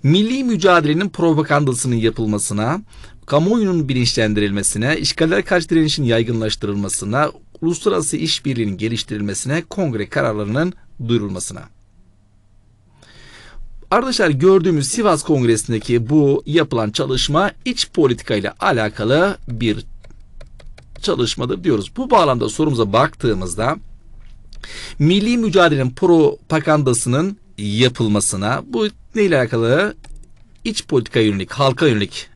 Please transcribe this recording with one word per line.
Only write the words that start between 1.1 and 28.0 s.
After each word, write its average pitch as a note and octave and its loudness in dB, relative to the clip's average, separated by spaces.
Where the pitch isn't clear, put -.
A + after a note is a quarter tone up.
yapılmasına, A2 -2
kamuoyunun F3 2
bilinçlendirilmesine, G#2+ 0
işgallere E3 0
karşı F3+ -2
direnişin D#3 2
yaygınlaştırılmasına, A2 -2
uluslararası E3 -2
işbirliğinin A#2 -4
geliştirilmesine, A2 -4
kongre A#2+ -4
kararlarının B2+ -2
duyurulmasına. G2 -4
Arkadaşlar A3+ 2
gördüğümüz D#3+ 4
Sivas G3 0
Kongresi'ndeki A#2 0
bu C#3+ 4
yapılan C3 0
çalışma C#3+ 0
iç - -4
politika B2 0
ile G2+ -2
alakalı A#2 0
bir A2+ -2
çalışmadır B2+ -2
diyoruz. A2 0
Bu B3+ -4
bağlamda C#3+ 4
sorumuza A#2 0
baktığımızda A2 0
milli G3+ 4
mücadelenin E3 4
propagandasının D3+ 2
yapılmasına, G#2+ 0